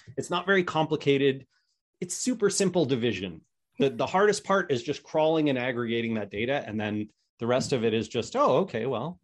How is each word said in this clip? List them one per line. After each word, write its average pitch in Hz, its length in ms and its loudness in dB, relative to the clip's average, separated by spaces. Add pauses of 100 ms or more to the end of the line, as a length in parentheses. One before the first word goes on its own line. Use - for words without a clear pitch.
(160)
it's - 140 -8
not 180 160 -2
very 190 180 4
complicated. 143 840 2 (540)
It's 180 140 -8
super 233 360 -2
simple 180 340 2
division. 110 560 -2 (380)
The, 139 120 4
the 127 160 -2
hardest 196 380 2
part 190 280 0
is 120 100 0
just 143 200 -6
crawling 156 480 2
and 131 80 0
aggregating 117 560 -2
that 104 160 -4
data. 120 360 -2
And 107 140 -6
then 107 300 -4 (280)
the 117 80 -4
rest 123 280 0
of 113 100 0
it 113 80 2
is 110 160 -2
just, - 280 -6
"Oh, 247 220 4
okay, 127 280 -2
well, 131 360 -6